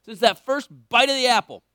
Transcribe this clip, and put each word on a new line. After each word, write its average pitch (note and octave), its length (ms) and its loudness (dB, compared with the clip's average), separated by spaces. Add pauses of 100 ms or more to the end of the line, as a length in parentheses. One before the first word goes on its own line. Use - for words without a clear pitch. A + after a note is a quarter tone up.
since G#3 160 -16
that G#3+ 260 0
first C#4 240 -4 (200)
bite B3+ 200 2
of C4+ 60 -2
the B3+ 120 -2
apple, G3 360 -2 (120)